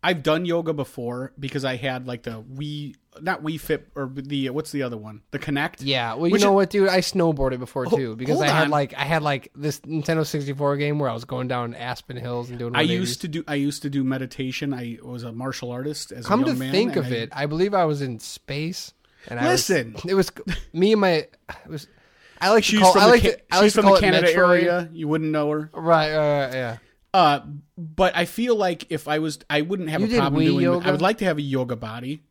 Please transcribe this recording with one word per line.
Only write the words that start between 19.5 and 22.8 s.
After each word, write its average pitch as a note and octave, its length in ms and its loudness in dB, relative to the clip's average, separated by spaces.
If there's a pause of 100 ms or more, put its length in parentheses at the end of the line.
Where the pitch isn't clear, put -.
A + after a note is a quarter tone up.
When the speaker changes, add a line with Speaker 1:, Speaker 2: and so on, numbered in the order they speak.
Speaker 2:
was, - 160 0
Speaker 1:
Listen. B2 260 0 (140)
Speaker 2:
it F#3+ 60 0
was F#3+ 180 2 (400)
me F#3 200 2
and G#3+ 80 4
my, F#3+ 120 4
it D#3 160 0 (400)
was, D3+ 180 -12 (540)
I F#3 100 2
like A3 140 6
to - 60 2
Speaker 1:
She's G#3 100 4